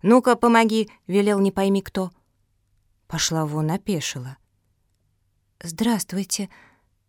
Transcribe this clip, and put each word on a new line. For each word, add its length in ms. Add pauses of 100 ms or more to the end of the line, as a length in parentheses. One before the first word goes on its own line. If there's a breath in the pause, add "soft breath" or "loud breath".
"Ну-ка, 360
помоги!" 520 (180 loud breath)
велел 340
не 100
пойми 300
кто. 280 (960)
Пошла 380
вон 240
опешила. 680 (1200)
"Здравствуйте, 880 (600 soft breath)